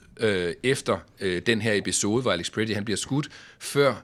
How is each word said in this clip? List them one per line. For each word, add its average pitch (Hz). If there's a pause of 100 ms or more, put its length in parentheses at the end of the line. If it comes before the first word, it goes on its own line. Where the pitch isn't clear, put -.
(200)
øh, 92 (100)
efter, 127 (240)
øh, 87
den 113
her 110
episode, 104
hvor 117
Alex 87
Pretty, 110
han 101
bliver 101
skudt, 143 (300)
før, 143